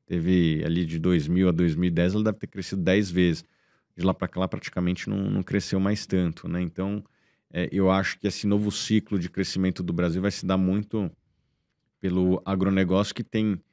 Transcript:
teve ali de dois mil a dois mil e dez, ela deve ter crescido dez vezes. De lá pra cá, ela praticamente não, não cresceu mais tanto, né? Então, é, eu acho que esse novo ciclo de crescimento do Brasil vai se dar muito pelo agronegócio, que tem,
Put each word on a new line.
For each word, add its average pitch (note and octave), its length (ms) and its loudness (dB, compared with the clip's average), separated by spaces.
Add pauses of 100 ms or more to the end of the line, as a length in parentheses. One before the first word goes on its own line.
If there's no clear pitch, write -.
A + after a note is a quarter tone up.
teve E2+ 580 4
ali E2+ 220 0
de D#2+ 140 -4
dois E2 280 2
mil F2+ 220 4
a - 20 2
dois E2 240 2
mil F2+ 120 0
e F2 40 0
dez, F2 220 2
ela G#2+ 120 0
deve G#2+ 120 -2
ter - 100 -12
crescido F#2+ 340 -8
dez F#2+ 280 2
vezes. F2 340 2 (540)
De E2+ 80 -2
lá F#2 80 4
pra - 140 -4
cá, - 120 -8
ela F#2 80 0
praticamente F2+ 600 -4
não, G2+ 80 -2 (140)
não G2 100 -2
cresceu G2 380 -4
mais G2+ 260 -2
tanto, F2 420 -2
né? F2 140 -4
Então, F#2+ 420 -6 (480)
é, F2 200 -4
eu F#2+ 180 2
acho F#2+ 300 0
que - 80 -4
esse - 180 -6
novo G#2 260 0
ciclo G#2 460 -2
de F2 120 -4
crescimento F#2 520 -4
do F2 120 -4
Brasil F2 280 -2
vai G2+ 80 0
se - 160 -8
dar F#2 120 0
muito F#2+ 520 -2 (920)
pelo F#2 460 0
agronegócio, F#2+ 680 0
que A2+ 80 -6
tem, G#2+ 360 -2 (140)